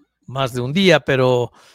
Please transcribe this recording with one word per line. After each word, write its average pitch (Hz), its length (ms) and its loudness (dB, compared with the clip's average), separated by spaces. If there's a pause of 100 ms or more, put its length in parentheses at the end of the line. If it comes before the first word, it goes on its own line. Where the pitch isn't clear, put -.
(260)
más 131 260 -6
de 123 80 -6
un 127 120 -6
día, 170 280 2
pero, 127 520 0 (220)